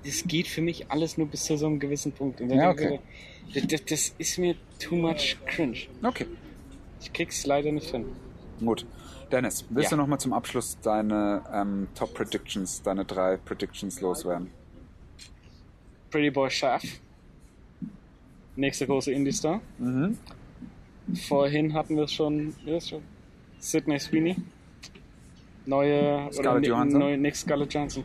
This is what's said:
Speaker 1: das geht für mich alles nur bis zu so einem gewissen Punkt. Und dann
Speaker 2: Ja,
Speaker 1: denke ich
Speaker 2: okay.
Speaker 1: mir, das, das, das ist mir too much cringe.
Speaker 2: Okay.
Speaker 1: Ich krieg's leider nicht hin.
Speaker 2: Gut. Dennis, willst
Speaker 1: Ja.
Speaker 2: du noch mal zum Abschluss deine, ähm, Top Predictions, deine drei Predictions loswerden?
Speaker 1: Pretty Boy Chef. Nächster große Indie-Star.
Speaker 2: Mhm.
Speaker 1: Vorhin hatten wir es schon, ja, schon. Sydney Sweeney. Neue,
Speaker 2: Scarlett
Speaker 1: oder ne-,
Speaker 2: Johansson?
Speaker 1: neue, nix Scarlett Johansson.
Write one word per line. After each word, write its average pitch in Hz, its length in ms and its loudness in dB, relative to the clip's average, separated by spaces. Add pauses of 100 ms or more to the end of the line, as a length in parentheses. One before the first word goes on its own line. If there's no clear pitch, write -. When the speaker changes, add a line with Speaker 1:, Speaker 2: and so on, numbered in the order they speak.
Speaker 1:
das 139 200 -4
geht 165 240 0
für - 120 -2
mich 165 300 -2
alles 160 260 0
nur 160 100 2
bis 147 180 -6
zu 156 120 0
so 147 80 0
einem 151 140 2
gewissen 143 320 -2
Punkt. 135 300 -4
Und 123 80 -2
dann 131 80 6
Speaker 2:
Ja, 170 160 8
Speaker 1:
denke 151 100 0
ich - 80 2
Speaker 2:
okay. 139 80 -2 (640)
Speaker 1:
mir, - 60 -
das, - 0 -
das, 151 180 -2
das - 320 -2
ist - 200 -4
mir 180 180 2 (220)
too - 180 -4
much 165 500 2
cringe. 139 320 -2 (240)
Speaker 2:
Okay. 226 240 0 (760)
Speaker 1:
Ich - 120 -14
krieg's - 320 -4
leider 143 260 4
nicht 151 200 -2
hin. 120 140 -4 (540)
Speaker 2:
Gut. 113 260 2 (460)
Dennis, 123 380 0
willst 135 220 2
Speaker 1:
Ja. 165 60 2
Speaker 2:
du 147 60 4
noch 139 40 2
mal 143 120 2
zum 123 140 0
Abschluss - 480 -2
deine, 107 600 2 (120)
ähm, 101 420 -2
Top - 180 -2
Predictions, - 680 -4
deine 98 240 0
drei 95 320 2
Predictions 95 640 -6
loswerden? 90 480 -2 (1600)
Speaker 1:
Pretty 147 200 4
Boy 135 200 4
Chef. 135 320 2 (1700)
Nächster 135 280 0
große 135 280 2
Indie-Star. 143 480 0 (180)
Speaker 2:
Mhm. 127 380 0 (1120)
Speaker 1:
Vorhin 147 460 4
hatten 156 220 0
wir 151 80 4
es 147 100 -2
schon, 151 400 0 (120)
ja, 160 140 -2
schon. 160 220 -10 (580)
Sydney 151 400 0
Sweeney. 165 360 2 (1300)
Neue, 143 680 4
Speaker 2:
Scarlett 139 60 -4
Speaker 1:
oder 127 200 4
ne-, - 80 6
Speaker 2:
Johansson? 123 320 6
Speaker 1:
neue, 143 180 4
nix 143 240 2
Scarlett 143 320 0
Johansson. 143 320 -2